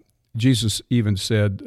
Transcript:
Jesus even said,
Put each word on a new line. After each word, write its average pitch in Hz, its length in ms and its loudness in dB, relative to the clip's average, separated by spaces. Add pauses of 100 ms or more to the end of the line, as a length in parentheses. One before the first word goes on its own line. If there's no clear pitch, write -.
(380)
Jesus 113 520 0
even 107 280 0
said, 104 500 0